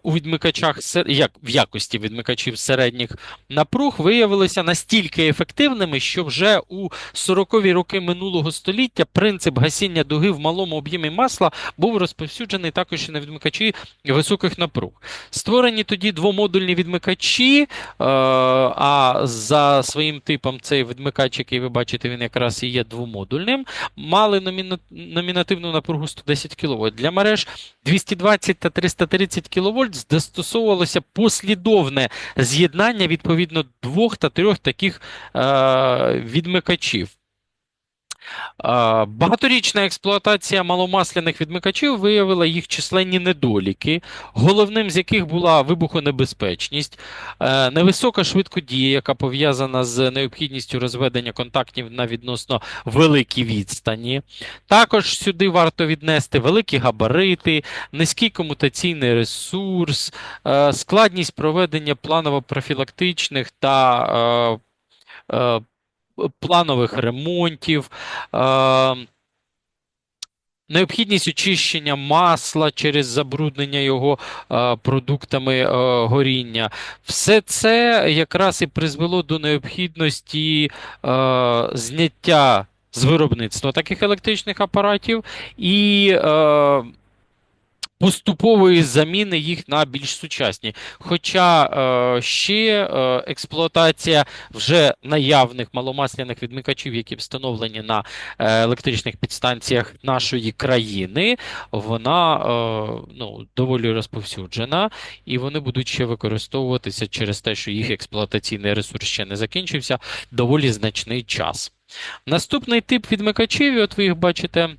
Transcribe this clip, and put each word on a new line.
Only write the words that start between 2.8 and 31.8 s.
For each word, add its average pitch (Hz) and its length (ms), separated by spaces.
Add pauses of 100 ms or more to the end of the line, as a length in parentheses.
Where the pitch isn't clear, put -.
напруг, 196 480
виявилися 196 680
настільки 165 640
ефективними, 190 720
що - 240
вже 165 460
у 185 200 (240)
сорокові 190 600
роки 185 260
минулого 175 520
століття 220 540
принцип 180 540
гасіння 160 440
дуги 151 280
в 147 80
малому 165 360
об'ємі 151 340
масла 196 420 (260)
був 220 200
розповсюджений 175 760
також 175 380
і - 20
на 147 80
відмикачі 156 560 (300)
високих 151 520
напруг. 139 340 (380)
Створені 233 540
тоді 202 280
двомодульні 185 640
відмикачі, 185 840
е, 285 60 (1080)
а 139 480
за 135 600
своїм 151 360
типом 131 420
цей 139 220
відмикач, 131 560
який 127 200
ви 123 100
бачите, 120 400
він 120 120
якраз 120 420
і 127 40
є 123 160
двомодульним, 120 840 (300)
мали 196 440
номіна-, 185 400 (120)
номінативну 170 800
напругу 156 360
сто - 200
десять 147 280
кіловольт. 110 400
Для 131 160
мереж 202 360 (380)
двісті 175 240
двадцять 190 480
та 170 120
триста 175 360
тридцять 185 420
кіловольт 196 640
застосовувалося 180 880
послідовне 190 1080 (280)